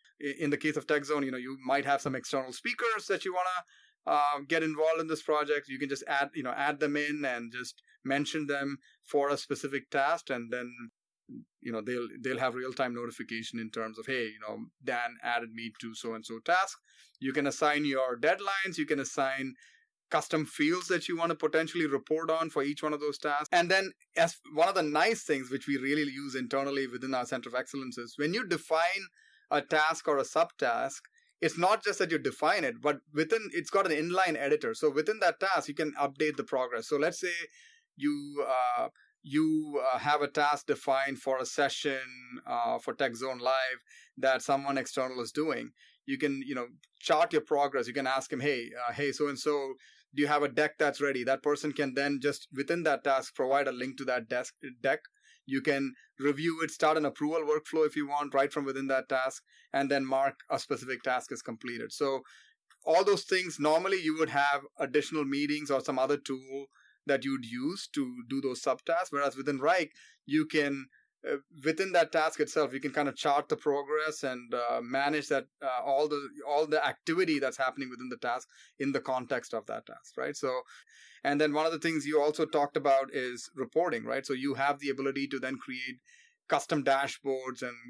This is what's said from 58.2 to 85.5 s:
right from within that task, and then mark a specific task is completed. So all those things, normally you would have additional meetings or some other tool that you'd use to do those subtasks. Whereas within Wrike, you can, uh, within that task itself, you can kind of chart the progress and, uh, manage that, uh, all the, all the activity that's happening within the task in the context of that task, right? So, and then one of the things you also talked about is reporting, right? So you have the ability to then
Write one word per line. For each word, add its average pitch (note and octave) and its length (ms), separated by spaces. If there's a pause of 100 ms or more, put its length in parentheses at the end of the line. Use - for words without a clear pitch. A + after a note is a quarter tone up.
right C#3 180
from C#3+ 120
within C3+ 220
that C3 220
task, C3 340 (300)
and C#3 180
then C#3 160
mark C3+ 300 (120)
a C3+ 100
specific B2+ 440
task B2+ 300
is A#2+ 100
completed. A#2 500
So C3+ 300 (640)
all E3+ 200
those G3 200
things, F#3 340
normally F3+ 420
you D#3 180
would D#3 120
have C#3+ 320 (160)
additional D3 460
meetings C#3+ 460
or C3+ 100
some C3 180
other C3+ 200
tool C3+ 480 (400)
that C3+ 180
you'd C3 220
use C3 480
to B2+ 340
do C3+ 140
those B2+ 180
subtasks. E3 500
Whereas C#3 260
within C3+ 220
Wrike, D#3+ 340 (340)
you D3+ 180
can, C#3+ 440 (380)
uh, C#3+ 100 (280)
within E3+ 280
that E3 200
task - 280
itself, D3 340
you C3+ 60
can C#3 120
kind D3 160
of B2+ 80
chart C#3+ 320
the D3+ 80
progress D3+ 640
and, B2 300
uh, A#2+ 300
manage C#3 460
that, C3+ 180 (160)
uh, B2+ 200
all C#3 260
the, C#3+ 200 (180)
all D3 200
the D3+ 200
activity D#3+ 520
that's C3 180
happening C3 320
within B2 220
the A#2+ 80
task B2 280 (320)
in C#3 140
the C3 80
context B2+ 540
of G#2+ 100
that A2 220
task, - 320
right? C#3+ 180
So, C3 240 (640)
and C#3+ 160
then D3+ 120
one D3 140
of E3 60
the D#3 80
things D#3+ 260
you D3+ 140
also D3+ 240
talked D3 320
about C3+ 360
is B2+ 440
reporting, C3 480
right? B2 200
So C#3 100
you C3 200
have C#3 240
the C#3+ 120
ability C3+ 380
to C#3 120
then C3 160